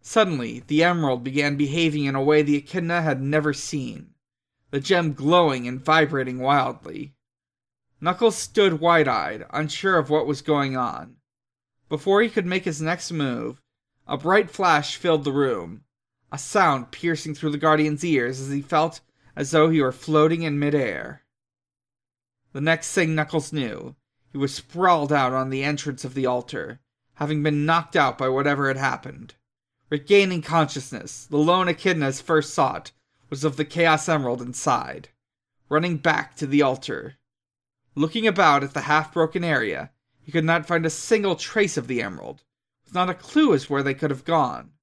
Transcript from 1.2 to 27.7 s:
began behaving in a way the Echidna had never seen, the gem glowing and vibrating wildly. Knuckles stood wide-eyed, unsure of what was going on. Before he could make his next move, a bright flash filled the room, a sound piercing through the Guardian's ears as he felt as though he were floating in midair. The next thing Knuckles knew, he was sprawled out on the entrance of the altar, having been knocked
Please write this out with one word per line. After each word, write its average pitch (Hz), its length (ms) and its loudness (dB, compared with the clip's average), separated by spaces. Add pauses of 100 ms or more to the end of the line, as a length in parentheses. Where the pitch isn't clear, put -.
began 143 320 -2
behaving 147 480 0
in 139 100 -2
a 135 80 -2
way 151 200 6
the 147 140 2
Echidna 170 460 -2
had 139 180 0
never 147 320 0
seen, 131 580 -8 (600)
the 139 100 -4
gem 165 340 2
glowing 139 520 2
and 127 180 -8
vibrating 139 540 2
wildly. 131 760 -2 (880)
Knuckles 185 360 2
stood 190 440 2
wide-eyed, 131 720 2
unsure 165 480 0
of 139 120 0
what 151 180 2
was 143 140 -4
going 139 340 0
on. 113 400 -6 (720)
Before 196 340 4
he 233 80 2
could 202 160 0
make 180 180 -2
his 156 160 -4
next 170 320 -4
move, 127 480 -4 (480)
a 143 80 -4
bright 180 340 2
flash 165 460 0
filled 156 280 0
the 139 80 -2
room, 110 500 -2 (500)
a 147 60 -10
sound 147 520 2
piercing 156 440 -4
through 156 160 -4
the 147 80 -4
Guardian's 151 460 2
ears 135 360 0
as 135 100 -8
he 143 120 -4
felt 156 380 0 (360)
as 139 140 -6
though 160 180 6
he 160 120 4
were 135 120 2
floating 156 500 2
in 147 160 -2
midair. 139 640 -2 (1300)
The 139 80 -10
next 160 320 0
thing 160 220 2
Knuckles 151 380 -4
knew, 131 420 -8 (380)
he 139 60 -10
was 139 160 -2
sprawled 170 580 0
out 131 200 2
on 131 180 -2
the 135 120 -4
entrance 143 420 -6
of 127 100 -10
the 131 120 -2
altar, 123 540 -4 (340)
having 151 280 -2
been 147 240 0
knocked 165 300 -2